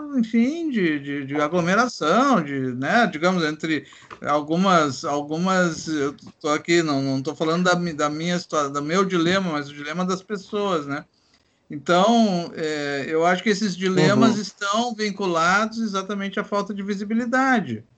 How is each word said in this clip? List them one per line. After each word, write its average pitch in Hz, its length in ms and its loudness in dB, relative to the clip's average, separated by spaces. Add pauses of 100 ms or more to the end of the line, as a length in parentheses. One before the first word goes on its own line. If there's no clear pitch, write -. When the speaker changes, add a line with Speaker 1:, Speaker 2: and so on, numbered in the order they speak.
(180)
Speaker 1:
enfim, 254 520 2
de, 175 300 0
de, 143 260 -6
de 143 160 -2
aglomeração, 185 1000 2
de, 143 160 -4 (160)
né, 170 340 2
digamos, 170 360 0
entre 156 420 -2 (400)
algumas, 151 800 2
algumas, 160 840 -2
eu 143 280 -2 (260)
tô 160 80 -4
aqui, 165 320 2
não, 143 200 0
não 135 200 -2
tô 143 140 -6
falando 165 300 0
da 180 100 4
mi-, 175 180 -2
da 147 160 0
minha 165 280 -2
história, 151 320 -2
do 143 120 -4
meu 170 220 2
dilema, 180 480 2
mas 143 180 -4
o 147 40 -16
dilema 151 320 -4
das 185 180 -2
pessoas, 202 640 -4
né? 143 160 -6 (640)
Então, 180 840 2
é, 147 520 -4
eu 160 180 2
acho 180 180 2
que 226 60 0
esses 190 260 0
dilemas 185 600 4
Speaker 2:
Uhum. 214 60 -4
Speaker 1:
estão 220 540 -2
vinculados 202 840 0
exatamente 196 600 -4
à 202 40 -2
falta 202 300 -4
de 202 100 -8
visibilidade 220 1000 0 (140)